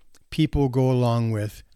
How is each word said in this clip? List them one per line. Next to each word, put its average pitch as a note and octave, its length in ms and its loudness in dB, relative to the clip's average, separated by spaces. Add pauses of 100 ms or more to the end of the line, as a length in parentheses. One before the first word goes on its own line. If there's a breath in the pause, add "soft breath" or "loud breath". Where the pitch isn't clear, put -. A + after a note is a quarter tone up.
(300)
people D3 380 0
go B2+ 240 2
along A#2 400 0
with G#2 320 -6 (120)